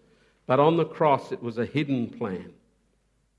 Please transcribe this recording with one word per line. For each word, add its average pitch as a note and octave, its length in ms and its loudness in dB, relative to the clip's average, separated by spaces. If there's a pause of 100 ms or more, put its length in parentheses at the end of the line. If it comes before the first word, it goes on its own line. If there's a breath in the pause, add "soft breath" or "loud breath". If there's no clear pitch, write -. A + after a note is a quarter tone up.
(480 soft breath)
But B2+ 120 4
on E3 180 6
the D#3+ 80 2
cross, D3+ 460 0
it B2+ 120 -8
was A#2 140 -8
a A#2 80 -2
hidden C#3 440 -2
plan. F2+ 440 -8 (840)